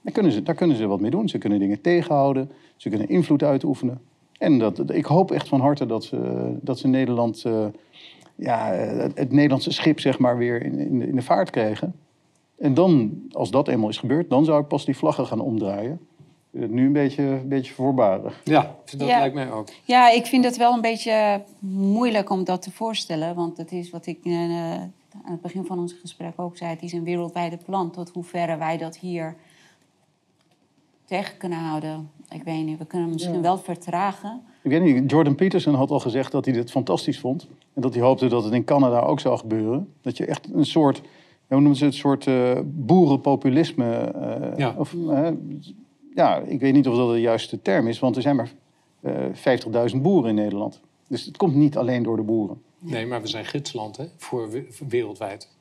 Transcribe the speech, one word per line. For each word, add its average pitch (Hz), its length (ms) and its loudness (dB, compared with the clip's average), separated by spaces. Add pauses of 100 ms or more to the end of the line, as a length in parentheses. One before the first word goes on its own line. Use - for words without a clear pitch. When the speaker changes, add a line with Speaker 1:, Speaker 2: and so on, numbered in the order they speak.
Speaker 1:
Daar - 120 -10
kunnen 185 200 2
ze, 104 100 -2
daar 165 120 -2
kunnen 156 220 2
ze 110 100 -2
wat 98 140 0
mee 107 100 0
doen. 190 180 0
Ze 117 100 -4
kunnen 104 200 0
dingen 98 220 0
tegenhouden. 139 680 2 (260)
Ze - 120 -8
kunnen 104 200 -2
invloed 156 340 4
uitoefenen. 139 580 0 (380)
En 147 200 4
dat, 104 320 0
ik - 140 0
hoop 185 260 4
echt - 180 -2
van 135 120 2
harte 143 260 2
dat 113 180 -2
ze, 123 460 -4 (100)
dat 131 180 -4
ze 135 100 0
Nederland, 120 560 0
eh, 110 200 0 (720)
ja, - 380 -2
het, 117 460 -4
het 127 140 -2
Nederlandse 143 400 4
schip, 151 280 2
zeg 131 180 0
maar, 123 200 2
weer 120 260 -2
in, 135 140 -4
in 139 200 -2
de, 117 80 -2
in 131 100 -2
de 123 60 0
vaart 175 280 0
krijgen. 110 440 -2 (640)
En 139 160 2
dan, 131 560 4
als - 200 -4
dat 139 180 2
eenmaal 110 200 2
is 107 100 -6
gebeurd, 151 320 0
dan 135 140 4
zou 156 160 4
ik 147 80 -4
pas 143 160 -2
die 135 120 -2
vlaggen 151 300 0
gaan 110 140 -4
omdraaien. 110 600 -4 (500)
Eh, - 180 -6
nu 123 180 2
een 139 60 4
beetje, 143 300 2
een 135 260 -2
beetje 135 260 -2
voorbarig. 113 680 0
Speaker 2:
Ja, - 300 2 (220)
dat 139 120 -2
Speaker 3:
Ja. 247 100 4
Speaker 2:
lijkt 139 160 0
mij 131 180 -6
ook. 110 160 -8 (160)
Speaker 3:
Ja, 247 260 8
ik 233 160 4
vind 254 180 4
het 240 120 0
wel 240 180 4
een 233 60 0
beetje 220 640 0 (260)
moeilijk 202 640 0
om 185 140 0
dat 180 180 -2
te 190 80 -14
voorstellen. 175 640 -6
Want 170 220 -4
het 165 160 -12
is 175 180 -8
wat 170 160 -14
ik, 160 180 -10
eh, 170 480 -4 (520)
aan - 80 -10
het 170 80 -8
begin 185 240 -8
van 180 140 -6
ons 175 140 -6
gesprek 175 440 -14
ook 175 200 -8
zei, 170 140 -8
het 165 120 -10
is 170 100 -10
een 170 120 -6
wereldwijde 170 600 -4
plan. 185 260 -4
Tot 175 200 -12
hoeverre 170 460 -4
wij 160 220 -4
dat 165 200 -10
hier 165 380 -8 (1700)
tegen 190 320 -6
kunnen 175 220 -6
houden, 156 520 -6 (180)
ik 165 140 -16
weet 160 220 -6
niet. 156 140 -6
We 165 80 -10
kunnen 175 200 -4
hem 165 80 -4
misschien 170 220 -4
Speaker 1:
Ja. 180 40 0
Speaker 3:
wel 180 180 2
vertragen. 190 840 -6 (200)
Speaker 1:
Ik 131 80 -2
weet 165 120 4
niet, 135 280 4
Jordan 147 240 4
Peterson 180 400 2
had 139 160 2
al - 100 2
gezegd 131 320 -2
dat 139 120 -2
hij 131 100 2
dit 175 160 -2
fantastisch 143 480 -2
vond. 135 300 -6 (260)
En 127 80 -4
dat 120 120 0
hij 120 80 0
hoopte 127 260 4
dat 117 160 2
het 107 80 -2
in 120 120 2
Canada 131 360 4
ook 147 200 0
zou 123 180 0
gebeuren. 113 500 -2 (140)
Dat 123 140 -6
je - 100 -4
echt - 260 -8
een 151 140 2
soort, 143 320 4 (500)
hoe 135 120 2
noemen 143 160 6
ze 143 80 0
het, 139 100 2
soort, 139 320 0
eh, 127 380 2
boerenpopulisme, 139 1300 2
eh, 117 640 -6
Speaker 2:
Ja. 123 200 -2
Speaker 1:
of, 151 160 -4 (160)
eh, 151 180 2 (880)
ja, 120 240 4
ik - 220 -6
weet 135 120 2
niet 135 160 6
of 117 80 0
dat 120 160 2
de 117 80 2
juiste 113 420 0
term 170 260 2
is, 113 100 -4
want 123 180 0
er 127 60 -2
zijn 143 140 2
maar, 120 160 -4 (480)
eh, 139 120 -4 (200)
vijftigduizend 120 680 0
boeren 151 280 4
in 107 60 0
Nederland. 104 440 -4 (280)
Dus - 160 -6
het - 120 -18
komt 170 180 2
niet 147 220 4
alleen 123 260 -2
door 113 140 -2
de 110 60 -2
boeren. 107 400 -2 (160)
Speaker 2:
Nee, 123 280 -6
maar 120 160 -6
we 107 60 -10
zijn 107 160 -8
gidsland, 110 520 -8
hè, 135 80 -10 (120)
voor 113 340 -8
we-, 135 160 -8 (220)
wereldwijd. 107 600 -6 (120)